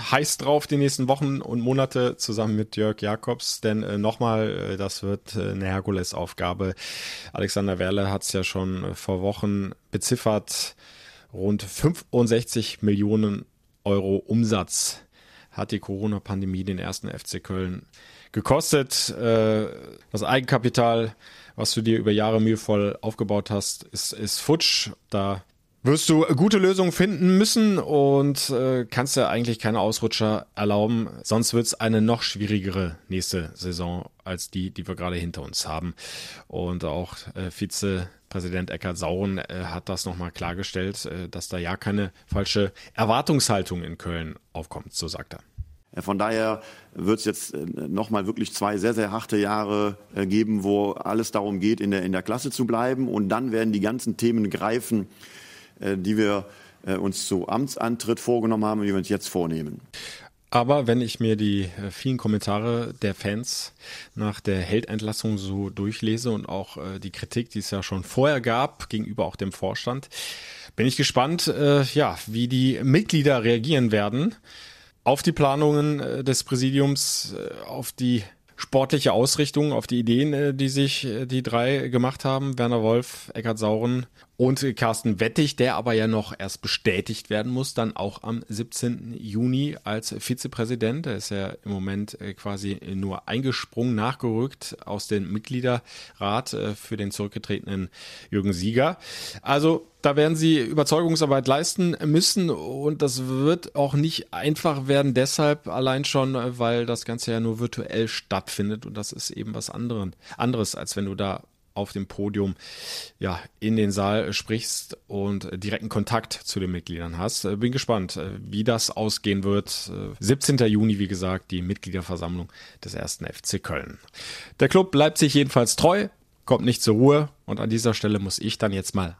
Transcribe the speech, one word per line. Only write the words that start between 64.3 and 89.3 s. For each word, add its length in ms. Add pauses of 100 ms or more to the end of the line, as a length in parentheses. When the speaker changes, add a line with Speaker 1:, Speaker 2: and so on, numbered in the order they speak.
Speaker 1:
der 200
Held-Entlassung 800
so 320
durchlese 600
und 160
auch, 280
äh, 220
die 140
Kritik, 380
die 100
es 100
ja 140
schon 180
vorher 380
gab, 480
gegenüber 380
auch 100
dem 160
Vorstand, 560 (640)
bin 140
ich 80
gespannt, 500
äh, 360
ja, 440
wie 220
die 340
Mitglieder 640
reagieren 480
werden 420 (680)
auf 180
die 100
Planungen, 680
äh, 240
des 180
Präsidiums, 960
äh, 280
auf 260
die 320 (320)
sportliche 560
Ausrichtung, 600
auf 140
die 140
Ideen, 320
äh, 200
die 160
sich, 360
äh, 220
die 180
drei 440
gemacht 360
haben, 340
Werner 240
Wolf, 520
Eckhard 260
Sauren 460 (300)
und 380
Carsten 460
Wettig, 360
der 180
aber 180
ja 140
noch 320
erst 240
bestätigt 640
werden 240
muss, 220
dann 200
auch 280
am 260
siebzehnten 640
Juni 720